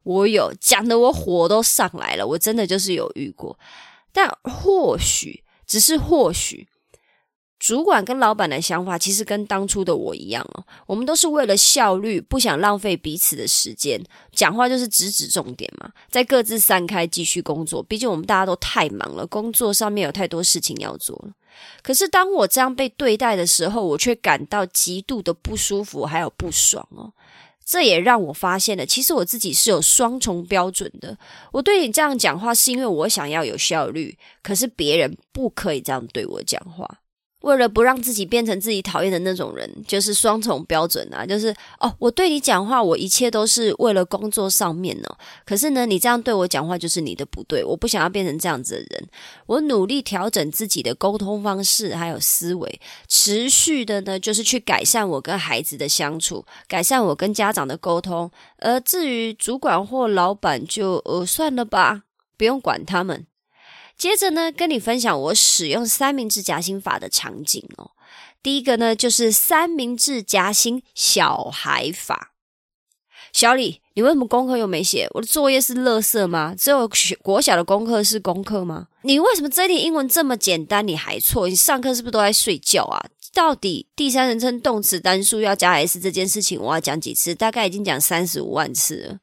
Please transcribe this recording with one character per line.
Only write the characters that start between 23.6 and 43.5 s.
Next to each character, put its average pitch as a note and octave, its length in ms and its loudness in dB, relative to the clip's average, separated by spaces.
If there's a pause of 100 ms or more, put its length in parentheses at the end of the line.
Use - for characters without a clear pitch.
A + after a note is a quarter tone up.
候， G#3+ 160 -2
我 D#3 140 0
却 D#3 160 0
感 D3+ 320 0
到 G#3 220 -2
极 F3+ 340 -2
度 A3+ 220 -6
的 E3+ 100 0
不 G#3+ 240 -8
舒 G3+ 260 -2
服 C#3 220 -6
还 D#3 140 -2
有 D#3+ 180 -2
不 F3+ 140 -6
爽 - 400 2
哦。 - 220 -20 (520)
这 F4 160 2
也 F#3+ 180 6
让 A3+ 220 4
我 D3 100 -4
发 F#3 260 -2
现 G3 200 0
了， C3+ 80 -4
其 - 160 0
实 E4 120 2
我 G3 120 2
自 A#3 120 -6
己 A#3+ 140 -4
是 G3+ 200 2
有 E3 100 4
双 B3 380 2
重 F3 260 -2
标 F#3 260 0
准 F#3 180 -6 (120)
的。 - 160 -14 (340)
我 C#4 100 -2
对 F#4+ 240 4
你 A3 60 -4
这 D4+ 100 4
样 C#4 160 2
讲 F3 220 0
话 A#3 140 -2
是 B3+ 180 2
因 B3 80 -2
为 C4 60 -2
我 F3 240 0
想 D3 200 -2
要 D#3 140 -2
有 A2+ 140 -4
效 D#3 300 0
率， D3+ 300 -8 (260)
可 G3 100 -6
是 A#3+ 140 0
别 D3+ 280 0
人 E3 220 0 (160)
不 C4 160 -4
可 F3 240 -4
以 C3 80 -4
这 C3+ 100 -8
样 B2 220 -4
对 A2+ 120 -6
我 G1+ 180 -10
讲 - 200 -6
话。 F3 360 -14 (420)
为 C#4 140 4
了 A#3+ 140 4
不 G#3+ 140 4
让 B3+ 180 4
自 B3 100 -4
己 G3+ 140 -4
变 A#3 180 2
成 G#3 160 -2
自 G#3+ 100 -4
己 G3 120 0
讨 E3+ 220 -2
厌 F#3+ 80 2
的 F3 80 0
那 F#3 140 -2
种 D#3 220 -6
人， A1+ 160 -10 (160)
就 G3+ 140 0
是 G#3 100 -2
双 A3 300 2
重 F3+ 240 -2
标 E3 220 0
准 - 260 -4
啊， E2 100 -8
就 G3 160 -2
是， G#3+ 160 -2 (240)
哦， A#3 200 -2
我 A#3+ 100 2
对 F4+ 200 2
你 D4 100 0
讲 G3+ 260 2
话， B3 160 0
我 E3 160 2
一 F#3 100 -4
切 A#3+ 220 2
都 A3 160 0
是 A3 320 2